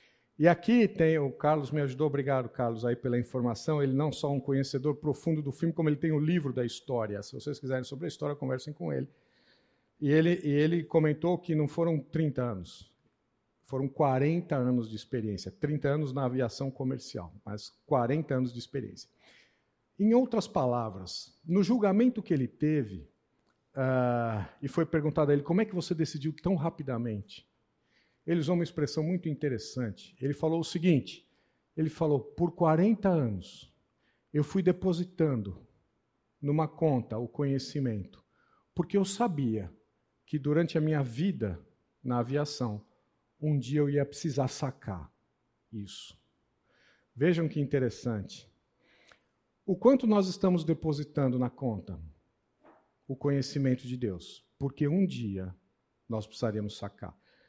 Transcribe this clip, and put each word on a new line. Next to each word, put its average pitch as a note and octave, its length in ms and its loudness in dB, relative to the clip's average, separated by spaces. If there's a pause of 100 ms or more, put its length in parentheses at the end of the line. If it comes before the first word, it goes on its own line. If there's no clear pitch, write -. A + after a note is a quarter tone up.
(360)
E D#3 120 6
aqui G#3+ 400 6
tem, D#3+ 300 4
o C#3 120 0
Carlos D3 400 0
me D3+ 100 0
ajudou, C#3 280 0
obrigado, C3+ 400 0
Carlos, A#2 360 -2
aí A#2 120 2
pela A#2+ 220 0
informação. B2 640 -2
Ele C3 100 2
não C#3+ 200 2
só C#3+ 200 -2
um C#3 80 0
conhecedor C#3 560 0
profundo D3+ 440 -2
do C#3 120 -4
filme, E3 200 -2
como D#3+ 160 2
ele D3 80 4
tem D#3+ 160 0
o D3+ 60 4
livro D3+ 340 2
da A#2+ 120 0
história. A2 580 -4
Se - 120 -14
vocês C3 240 -8
quiserem C3 260 -4
sobre C#3+ 220 -10
a - 20 -4
história, D3 280 -6
conversem C3 360 -4
com D#3+ 200 -6
ele. C3+ 160 -2 (920)
E C#3+ 100 2
ele, D#3+ 340 4
e D3 60 0
ele D#3 320 2
comentou D#3+ 560 2
que E3+ 160 -2
não D3+ 120 4
foram E3 320 0
trinta D3+ 440 -2
anos, F#2+ 500 -8 (720)
foram C3+ 240 -2
quarenta D3 680 2
anos B2 320 2
de A2 80 -8
experiência. G#2+ 540 -4
Trinta D3 380 -2
anos C#3+ 240 0
na C#3 120 -2
aviação C3 460 -2
comercial, B2+ 640 -6 (120)
mas G#2 260 -10 (140)
quarenta C#3+ 500 0
anos B2+ 180 0
de A#2+ 80 -12
experiência. A2+ 500 -10 (880)
Em G#3+ 160 4
outras A#3+ 320 2
palavras, A#2 1000 -2
no F3+ 200 4
julgamento G#3+ 580 4
que - 100 -2
ele C3+ 140 2
teve, B2 640 -2 (680)
ah, A#2+ 720 0 (140)
e C#3 60 -4
foi E3 180 0
perguntado D3 460 2
a - 20 6
ele, C#3+ 80 2
"Como E3+ 180 2
é A3 40 4
que G3 100 -10
você F3 200 -2
decidiu D#3 380 -4
tão F3+ 220 -2
rapidamente?" B2+ 920 -4 (800)
Ele E3+ 140 2
usou D#3 140 0
uma E3+ 100 2
expressão D#3 380 -2
muito F3 260 -2
interessante. B2+ 920 -6
Ele C#3 140 -2
falou D#3+ 260 0
o D#3+ 40 -2
seguinte, E3 600 0 (500)
ele D#3+ 120 0
falou, D3+ 320 2
"Por E3+ 320 -2
quarenta F3+ 560 4
anos, A#2+ 640 -2 (600)
eu D3 120 2
fui F#3+ 180 -2
depositando E3 1040 0 (720)
numa D3 280 2
conta B2+ 500 0
o A#2+ 80 -6
conhecimento, C3 960 -4 (520)
porque F3 220 -2
eu G3 80 4
sabia C#3 680 -2 (540)
que D3+ 120 -4
durante D3+ 380 0
a D#3 40 2
minha D3+ 220 2
vida A#2+ 560 -2 (460)
na B2 140 0
aviação, B2 680 -2 (560)
um D3 180 0
dia C3 220 0
eu D3 80 2
ia C#3+ 160 2
precisar C#3 440 -2
sacar F#2+ 600 -8 (600)
isso." - 460 -14 (960)
Vejam D#3+ 340 2
que D3 120 -4
interessante. B2 840 -2 (1160)
O F#3+ 100 0
quanto B3+ 320 6
nós G3+ 220 4
estamos F3+ 360 2
depositando D3 760 0
na B2 100 0
conta? G2+ 500 -6 (1080)
O C3+ 100 -8
conhecimento C3+ 680 0
de B2+ 100 -6
Deus. G#2 500 -6 (120)
Porque C#3 280 -2
um F3+ 200 2
dia G2 480 -6 (520)
nós A2 200 -4
precisaríamos G#2+ 500 -4
sacar. - 400 -12 (320)